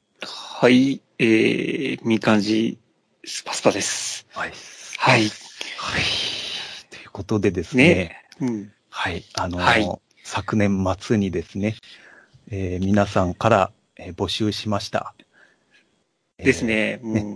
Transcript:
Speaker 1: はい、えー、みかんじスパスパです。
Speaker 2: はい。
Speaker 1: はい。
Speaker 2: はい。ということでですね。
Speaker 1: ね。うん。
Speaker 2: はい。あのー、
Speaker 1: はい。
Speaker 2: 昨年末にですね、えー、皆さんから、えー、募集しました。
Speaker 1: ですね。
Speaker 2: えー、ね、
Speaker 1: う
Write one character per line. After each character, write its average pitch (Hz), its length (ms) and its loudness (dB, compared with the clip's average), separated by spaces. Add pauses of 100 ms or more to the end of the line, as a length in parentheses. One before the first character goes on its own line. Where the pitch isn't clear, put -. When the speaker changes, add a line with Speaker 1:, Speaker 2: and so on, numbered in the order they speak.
(200)
Speaker 1:
は - 480 0
い、 131 320 6 (180)
え - 60 0
ー、 117 760 2
み 113 180 2
か 110 160 4
ん 104 60 4
じ 110 340 0 (480)
ス - 200 -10
パ - 100 -8
ス - 80 -6
パ - 80 4
で 98 100 0
す。 - 540 -6
Speaker 2:
は - 120 -6
い。 - 60 -10 (460)
Speaker 1:
は 127 180 4
い。 113 60 4
Speaker 2:
は - 0 -
い。 107 80 0 (1600)
と - 60 -20
い - 100 -20
う - 60 -20
こ 95 120 -10
と 107 160 0
で 101 100 2
で 87 140 -2
す 131 140 -2
ね。 143 160 8
Speaker 1:
ね。 92 300 -4 (180)
う - 20 0
ん。 104 280 -4 (180)
Speaker 2:
は - 200 -4
い。 - 220 -8
あ 90 160 -6
の 87 100 -6
ー、 90 40 -4
Speaker 1:
は 117 160 4
い。 104 220 -2 (220)
Speaker 2:
昨 - 340 -4
年 101 280 2 (160)
末 - 160 0
に 98 140 2
で 82 140 -4
す - 140 -10
ね、 107 180 -2 (720)
え 92 300 -4
ー、 95 40 -2
皆 101 220 4
さ 101 180 2
ん 90 100 -2
か - 140 2
ら、 98 220 4 (260)
え 90 140 -14
ー、 87 40 -12
募 98 140 -4
集 107 240 -2
し - 160 -8
ま 104 120 -2
し - 100 -12
た。 - 240 -4 (1200)
Speaker 1:
で 135 140 4
す 131 120 -4
ね。 107 380 0
Speaker 2:
え - 0 -
ー、 113 60 -8
ね、 110 120 0
Speaker 1:
う 104 40 -2 (120)